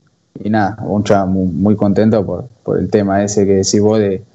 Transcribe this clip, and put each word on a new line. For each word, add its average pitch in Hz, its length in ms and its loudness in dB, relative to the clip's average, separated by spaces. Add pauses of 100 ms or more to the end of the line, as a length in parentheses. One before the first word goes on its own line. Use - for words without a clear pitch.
(380)
y 101 120 -6
nada, 107 320 0
mucha, 101 420 0
mu-, 92 220 0
muy 92 280 2
contento 101 500 2
por, 90 240 -8 (140)
por 98 160 -2
el 90 120 -2
tema 101 340 2
ese 101 220 0
que 98 80 2
decís 98 260 0
vos 107 180 2
de, 98 240 -2 (120)